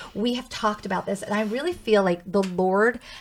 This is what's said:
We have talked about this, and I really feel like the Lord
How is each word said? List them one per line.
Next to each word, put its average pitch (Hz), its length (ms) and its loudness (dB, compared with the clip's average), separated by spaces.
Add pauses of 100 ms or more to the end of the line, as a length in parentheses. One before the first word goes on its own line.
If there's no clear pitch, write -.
(140)
We 240 200 0
have 247 160 -6
talked 214 360 -2
about 190 200 -4
this, 196 180 -4
and 208 100 -4
I 214 100 2
really 262 280 -2
feel 214 320 4
like 175 260 2
the 190 140 4
Lord 190 560 2 (220)